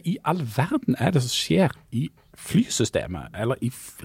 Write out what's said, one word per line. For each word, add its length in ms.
i 160
all 160
verden 580
er 140
det 80
som 80
skjer 420
i 160
flysystemet, 1000
eller 260
i 80
f-, 360